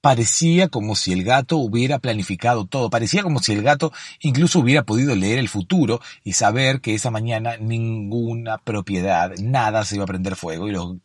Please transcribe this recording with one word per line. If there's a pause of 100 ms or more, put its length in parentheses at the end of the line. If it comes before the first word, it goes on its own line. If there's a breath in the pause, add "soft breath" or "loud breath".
parecía
como
si
el
gato
hubiera
planificado
todo,
parecía
como
si
el
gato (300 loud breath)
incluso
hubiera
podido
leer
el
futuro (240 loud breath)
y
saber
que
esa
mañana
ninguna
propiedad,
nada
se
iba
a
prender
fuego
y
los